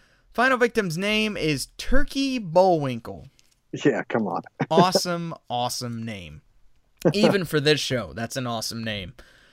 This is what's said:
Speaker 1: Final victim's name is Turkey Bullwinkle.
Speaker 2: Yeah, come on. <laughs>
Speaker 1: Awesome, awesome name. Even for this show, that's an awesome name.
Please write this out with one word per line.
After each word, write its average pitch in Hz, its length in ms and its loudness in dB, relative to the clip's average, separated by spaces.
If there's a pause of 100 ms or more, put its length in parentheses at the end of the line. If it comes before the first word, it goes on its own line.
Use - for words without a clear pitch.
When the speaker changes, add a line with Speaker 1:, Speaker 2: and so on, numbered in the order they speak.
(340)
Speaker 1:
Final 254 260 2
victim's 208 400 0
name 214 360 0
is 147 420 -2
Turkey 269 600 4
Bullwinkle. 151 920 0 (560)
Speaker 2:
Yeah, 127 240 2
come 110 200 -2
on. 87 160 -6 (120)
<laughs> - 140 -4
Speaker 1:
Awesome, 170 640 2 (160)
awesome 120 560 -6
name. 87 360 -12 (720)
Even 202 320 4
for 151 140 -2
this 143 200 2
show, 113 340 -6
that's 113 240 -8
an 127 80 -6
awesome 113 380 -8
name. 104 300 -8 (400)